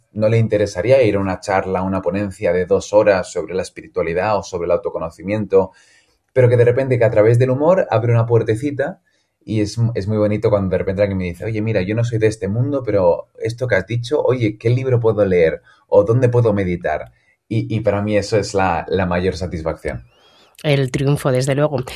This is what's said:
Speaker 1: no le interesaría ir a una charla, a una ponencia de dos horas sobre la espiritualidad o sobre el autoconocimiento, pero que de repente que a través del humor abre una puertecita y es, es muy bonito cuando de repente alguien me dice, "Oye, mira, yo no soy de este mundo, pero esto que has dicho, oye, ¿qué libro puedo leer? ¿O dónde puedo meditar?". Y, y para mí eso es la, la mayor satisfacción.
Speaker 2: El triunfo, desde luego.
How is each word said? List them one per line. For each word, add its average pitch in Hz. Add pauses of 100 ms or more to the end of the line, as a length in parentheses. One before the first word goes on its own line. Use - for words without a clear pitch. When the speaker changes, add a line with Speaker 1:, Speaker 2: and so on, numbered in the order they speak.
(120)
Speaker 1:
no 107
le 113
interesaría 107
ir 101
a 98
una 95
charla, 95
a 92
una 95
ponencia 95
de 90
dos 92
horas 101
sobre 82
la 92
espiritualidad 87
o 92
sobre 87
el 87
autoconocimiento, 90 (640)
pero 120
que 117
de 117
repente 127
que 113
a 110
través 113
del 127
humor 156
abre 113
una 117
puertecita 120 (420)
y 107
es, 104 (180)
es 95
muy 107
bonito 107
cuando 98
de 92
repente 95
alguien 98
me 92
dice, 87
"Oye, 110
mira, 107
yo 98
no 117
soy 117
de 110
este 101
mundo, 131
pero 98 (100)
esto 120
que 107
has 92
dicho, 120
oye, 120
¿qué 113
libro 127
puedo 107
leer? 87 (260)
¿O 104
dónde 120
puedo 117
meditar?". 85 (360)
Y, 107
y 107
para 101
mí 104
eso 101
es 98
la, 90
la 92
mayor 90
satisfacción. 78 (600)
Speaker 2:
El 139
triunfo, 139
desde 131
luego. 147 (180)